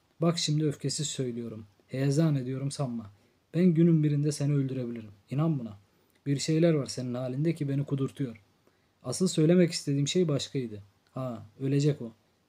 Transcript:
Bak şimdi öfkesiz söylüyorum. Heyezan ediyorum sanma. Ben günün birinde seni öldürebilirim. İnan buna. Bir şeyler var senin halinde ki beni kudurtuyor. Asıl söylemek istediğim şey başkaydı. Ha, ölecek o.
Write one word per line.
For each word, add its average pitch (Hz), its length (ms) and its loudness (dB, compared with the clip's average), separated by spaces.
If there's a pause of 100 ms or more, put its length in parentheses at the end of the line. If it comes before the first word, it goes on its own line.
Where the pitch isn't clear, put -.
(200)
Bak 170 180 2
şimdi 151 280 0
öfkesiz 143 400 -4
söylüyorum. 117 600 -6 (200)
Heyezan 143 480 2
ediyorum 131 360 -4
sanma. 117 400 -6 (440)
Ben 170 100 4
günün 165 380 6
birinde 147 300 2
seni 143 200 0
öldürebilirim. 127 580 -4 (200)
İnan 151 280 0
buna. 107 200 -10 (480)
Bir 143 120 0
şeyler 165 340 2
var 143 140 0
senin 123 280 -6
halinde 131 400 -2
ki 147 140 -4
beni 139 160 -2
kudurtuyor. 131 580 -4 (600)
Asıl 151 260 -2
söylemek 170 440 4
istediğim 143 360 -2
şey 180 200 2
başkaydı. 123 540 -4 (300)
Ha, 120 340 -8 (140)
ölecek 143 420 2
o. 117 100 -10 (360)